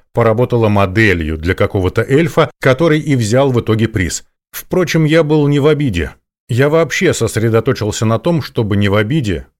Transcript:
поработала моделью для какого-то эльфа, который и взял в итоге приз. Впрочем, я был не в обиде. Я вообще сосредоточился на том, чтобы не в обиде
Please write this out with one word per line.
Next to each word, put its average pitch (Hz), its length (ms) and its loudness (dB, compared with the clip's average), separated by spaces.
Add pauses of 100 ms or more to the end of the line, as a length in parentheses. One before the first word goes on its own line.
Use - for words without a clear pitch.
(120)
поработала 117 560 0
моделью 95 680 0
для 85 180 -2
какого-то 98 460 -2
эльфа, 147 580 0
который 151 400 2
и 139 160 0
взял 123 340 0
в 117 100 0
итоге 110 280 0
приз. 90 340 -4 (300)
Впрочем, 170 520 -2
я 160 200 2
был 147 240 2
не 147 100 2
в 139 80 2
обиде. 135 460 0 (360)
Я 127 200 0
вообще 160 440 0
сосредоточился 113 960 -2
на 113 140 0
том, 165 220 -2
чтобы 104 340 -2
не 101 120 2
в 98 60 0
обиде 107 540 -2 (120)